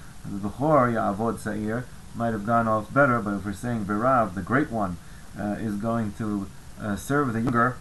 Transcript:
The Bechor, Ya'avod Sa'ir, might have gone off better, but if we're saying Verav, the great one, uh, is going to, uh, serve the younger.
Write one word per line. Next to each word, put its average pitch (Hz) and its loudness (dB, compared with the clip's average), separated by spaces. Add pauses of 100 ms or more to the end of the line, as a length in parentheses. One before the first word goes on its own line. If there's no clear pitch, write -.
(240)
The 101 -4
Bechor, 135 4
Ya'avod 104 0
Sa'ir, 107 -4 (300)
might 117 0
have 104 -4
gone 117 4
off 110 0
better, 131 6
but 101 -2
if 92 -4
we're 104 -2
saying 117 -4
Verav, 107 2
the 98 -4
great 120 0
one, 101 -2 (420)
uh, 101 -2
is 107 -4
going 113 -2
to, 104 -2 (340)
uh, 104 -2
serve 139 0
the 113 0
younger. 120 2